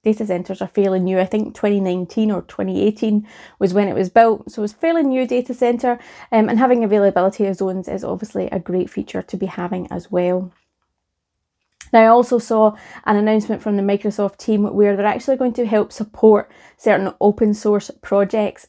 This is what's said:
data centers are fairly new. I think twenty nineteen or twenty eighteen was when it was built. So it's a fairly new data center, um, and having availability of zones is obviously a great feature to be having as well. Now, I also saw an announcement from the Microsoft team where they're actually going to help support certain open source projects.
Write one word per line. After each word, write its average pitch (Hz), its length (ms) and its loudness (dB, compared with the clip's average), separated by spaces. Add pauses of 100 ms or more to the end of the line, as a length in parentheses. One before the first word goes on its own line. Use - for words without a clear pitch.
data 214 200 0
centers 190 380 -6
are 190 60 -8
fairly 190 320 0
new. 185 180 0
I 185 80 0
think 214 280 -4
twenty 202 260 0
nineteen 185 500 -2
or 202 120 -4
twenty 190 400 -4
eighteen 214 440 0 (320)
was 180 160 -2
when 202 140 2
it - 60 -4
was 185 140 -2
built. 226 420 2
So - 120 -10
it's 208 100 -6
a - 40 -20
fairly 330 260 0
new 262 240 0
data 247 260 -4
center, 240 460 0 (320)
um, 220 180 4
and 233 100 0
having 247 240 4
availability 202 600 2
of 196 120 -2
zones 190 320 -4
is 196 160 -8
obviously 190 420 -6
a - 140 -6
great 180 280 -4
feature 196 340 -8
to - 140 -12
be 185 100 -6
having 180 440 -8
as 175 200 -12
well. 180 400 -2 (1400)
Now, 226 120 8
I - 20 6
also 240 320 4
saw 220 360 2 (300)
an 214 120 2
announcement 214 440 0
from 208 160 -2
the 202 60 0
Microsoft 202 560 -2
team 208 340 0
where 202 240 2
they're 202 80 -2
actually 240 320 0
going 254 160 -2
to 240 140 -2
help 214 260 0
support - 580 2 (280)
certain 196 420 0
open 208 320 2
source 208 380 -2 (100)
projects. 202 680 -2